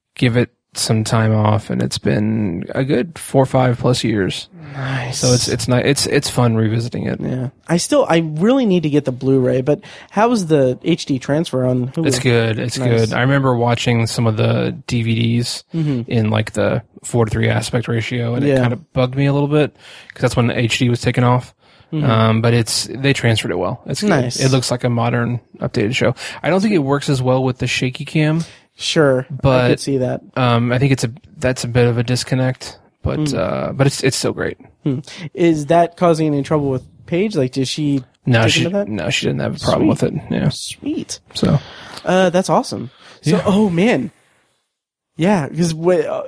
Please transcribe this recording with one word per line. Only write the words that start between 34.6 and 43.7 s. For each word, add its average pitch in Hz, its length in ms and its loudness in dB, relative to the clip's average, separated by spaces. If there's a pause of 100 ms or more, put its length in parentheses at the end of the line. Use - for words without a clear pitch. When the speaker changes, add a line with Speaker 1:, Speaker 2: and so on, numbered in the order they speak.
Speaker 2:
Hmm. 139 160 -2 (340)
Is 165 320 0
that 170 320 2
causing 160 300 2
any 143 160 0
trouble 147 260 0
with 131 180 -4 (180)
Paige? 196 300 -2
Like, 127 160 0
does 135 160 -2
she 143 380 -2 (200)
Speaker 1:
No, 117 180 4
Speaker 2:
take 113 100 4
Speaker 1:
she, - 120 0
Speaker 2:
into 190 120 -2
that? 208 100 -2
Speaker 1:
no, 87 220 -4
she - 160 -2
didn't 143 160 -2
have - 160 -4
a - 20 -12
problem - 220 0
Speaker 2:
Sweet. - 80 4
Speaker 1:
with - 140 0
it. - 100 0 (180)
Yeah. 64 180 0
Speaker 2:
Sweet. - 720 -8 (140)
Speaker 1:
So. 165 260 2 (460)
Speaker 2:
Uh, 185 240 4
that's 180 200 0
awesome. 156 400 -2 (320)
So, 147 100 0
Speaker 1:
Yeah. 180 140 4
Speaker 2:
oh 208 240 4
man. 170 420 2 (1040)